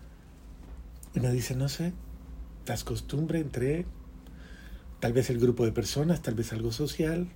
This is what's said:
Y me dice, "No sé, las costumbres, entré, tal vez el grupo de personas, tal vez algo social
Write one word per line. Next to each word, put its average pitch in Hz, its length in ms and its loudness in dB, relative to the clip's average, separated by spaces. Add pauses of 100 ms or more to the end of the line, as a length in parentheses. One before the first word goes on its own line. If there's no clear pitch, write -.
(1160)
Y - 60 2
me 123 100 2
dice, 123 240 0
"No 135 140 2
sé, 170 240 -2 (720)
las 113 180 -2
costumbres, 151 580 0
entré, 143 420 0 (1120)
tal 117 140 2
vez 120 160 6
el 123 100 2
grupo 120 280 8
de 110 60 4
personas, 143 500 2
tal 120 120 0
vez 113 200 -2
algo 113 180 0
social 160 640 0